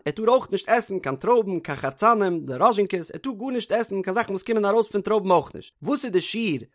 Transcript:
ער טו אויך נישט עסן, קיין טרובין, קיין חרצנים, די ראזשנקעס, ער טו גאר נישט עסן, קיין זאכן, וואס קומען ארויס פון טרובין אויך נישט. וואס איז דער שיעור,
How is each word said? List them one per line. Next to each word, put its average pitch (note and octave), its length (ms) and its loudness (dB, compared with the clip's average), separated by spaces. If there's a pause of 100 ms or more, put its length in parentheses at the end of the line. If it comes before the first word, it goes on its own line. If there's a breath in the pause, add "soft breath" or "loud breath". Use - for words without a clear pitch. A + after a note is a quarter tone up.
ער - 80 -2
טו A3 160 -6
אויך C4 240 4
נישט G3 160 -4
עסן, G#3+ 300 0
קיין C3+ 180 -4
טרובין, G3 440 2
קיין C#3+ 180 -8
חרצנים, F3 680 0
די C3 140 -8
ראזשנקעס, G3 500 2
ער - 80 -12
טו C4 160 -6
גאר A#3 160 -8
נישט A#3+ 220 -4
עסן, G3 300 -2
קיין F#3 120 -4
זאכן, G#3+ 180 -2
וואס - 100 -4
קומען A3 220 0
ארויס G#3+ 240 2
פון G#3 120 -2
טרובין G3+ 300 0
אויך E3+ 240 2
נישט. - 280 -18
וואס C#4 220 -2
איז A#3 80 -4
דער F3 80 2
שיעור, G3+ 380 -2 (160)